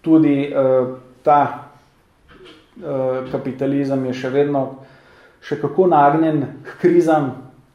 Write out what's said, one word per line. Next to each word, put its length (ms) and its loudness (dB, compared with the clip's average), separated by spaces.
tudi, 420 2
eh, 420 0
ta, 460 0
eh, 540 -6
kapitalizem 760 -4
je 80 -4
še 160 -6
vedno 460 -2
še 200 -8
kako 260 2
nagnjen 580 2
k 180 -20
krizam. 500 2